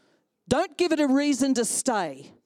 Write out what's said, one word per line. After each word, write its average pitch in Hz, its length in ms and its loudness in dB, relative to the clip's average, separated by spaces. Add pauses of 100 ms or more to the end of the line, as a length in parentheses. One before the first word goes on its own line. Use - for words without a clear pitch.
(480)
Don't 294 300 0
give 349 140 0
it 302 80 0
a 294 80 2
reason 269 480 2
to 233 100 0
stay, 165 680 -4 (120)